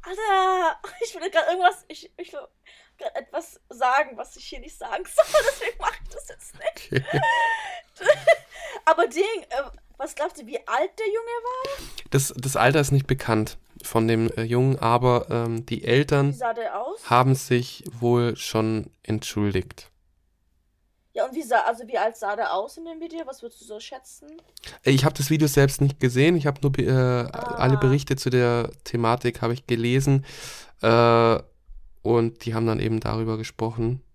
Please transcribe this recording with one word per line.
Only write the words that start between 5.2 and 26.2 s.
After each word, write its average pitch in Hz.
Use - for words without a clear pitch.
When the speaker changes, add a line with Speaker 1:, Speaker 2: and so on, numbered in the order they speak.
Speaker 1:
<laughs> 554
deswegen 480
mach 440
ich -
das -
jetzt -
nicht. -
Speaker 2:
Okay. -
Speaker 1:
<laughs> 359
Aber 320
Ding, 381
äh, 262
was -
glaubst 311
du, 226
wie 240
alt 277
der 440
Junge 415
war? 494
Speaker 2:
Das, 139
das 131
Alter 139
ist 139
nicht 139
bekannt 113
von 113
dem, 113
äh, 113
Jungen, 123
aber, 120
ähm, 117
die -
Eltern 139
Speaker 1:
Wie 139
sah 233
der 220
aus? 339
Speaker 2:
haben 131
sich 123
wohl 120
schon 110
entschuldigt. 104
Speaker 1:
Ja, 233
und 262
wie 311
sah, 226
also 233
wie 233
alt 220
sah 202
der 214
aus 208
in 330
dem 330
Video? 330
Was 269
würdest 233
du -
so 214
schätzen? 302
Speaker 2:
Äh, 139
ich 131
hab 156
das 143
Video 151
selbst 139
nicht 139
gesehen, 135